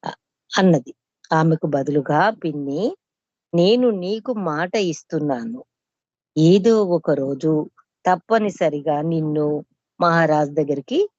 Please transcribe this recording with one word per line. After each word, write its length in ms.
అ-, 140
అన్నది. 360
ఆమెకు 340
బదులుగా 640
పిన్ని, 680
"నేను 360
నీకు 440
మాట 420
ఇస్తున్నాను, 880
ఏదో 460
ఒక 260
రోజు 600
తప్పనిసరిగా 960
నిన్ను 600
మహారాజు 500
దగ్గరికి 580